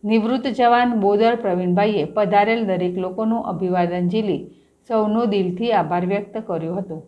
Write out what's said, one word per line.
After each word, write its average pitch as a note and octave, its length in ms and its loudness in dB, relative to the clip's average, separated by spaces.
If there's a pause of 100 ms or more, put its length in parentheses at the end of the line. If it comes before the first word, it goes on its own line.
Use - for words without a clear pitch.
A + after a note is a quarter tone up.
નિવૃત્ત A3+ 420 0
જવાન A#3+ 540 2
બોદર G#3 360 4
પ્રવીણભાઈએ F#3 680 0
પધારેલ G#3 600 2
દરેક F3+ 340 -2
લોકોનું A3 440 -2
અભિવાદન F3+ 680 -2
ઝીલી G3+ 420 -2 (380)
સૌનો A3 380 0
દિલથી G3 460 0
આભાર F3 340 0
વ્યક્ત G3+ 320 -4
કર્યો E3+ 360 -6
હતો. F#3+ 320 -8